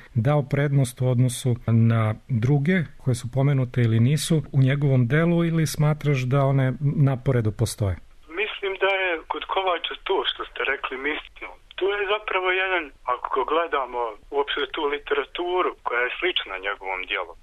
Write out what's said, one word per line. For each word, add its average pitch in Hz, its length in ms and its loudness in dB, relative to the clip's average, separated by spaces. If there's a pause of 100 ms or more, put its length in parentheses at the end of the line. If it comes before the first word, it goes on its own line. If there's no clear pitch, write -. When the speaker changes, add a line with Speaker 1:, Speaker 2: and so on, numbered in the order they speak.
(140)
Speaker 1:
dao 143 280 2
prednost 139 600 0
u 127 60 2
odnosu 123 480 2 (120)
na 113 480 4 (120)
druge 139 500 2 (200)
koje 127 180 -2
su 123 180 -6
pomenute 135 480 2
ili 113 180 4
nisu 147 420 2 (100)
u 143 100 2
njegovom 131 460 4
delu, 170 380 2
ili 160 220 2
smatraš 151 520 0
da 135 260 2
one 135 360 2
naporedo 135 720 2
postoje? 101 440 -2 (460)
Speaker 2:
Mislim 202 400 -4
da 190 60 4
je 185 400 0
kod 151 180 -6
Kovača 180 580 -2
to 175 220 0
što - 200 -4
ste - 140 -10 (120)
rekli 135 260 -6
mistično. - 520 -8 (300)
To 180 60 -2 (100)
je 202 200 -2
zapravo 190 360 -2
jedan, 185 400 -2 (120)
ako 123 480 -2
gledamo 139 500 -2 (280)
uopšte 143 440 -2
tu 165 120 -6
literaturu 143 960 -4
koja 120 180 -2
je 123 180 -4
slična 165 380 -4
njegovom 95 480 -6
dijelu, 92 380 -6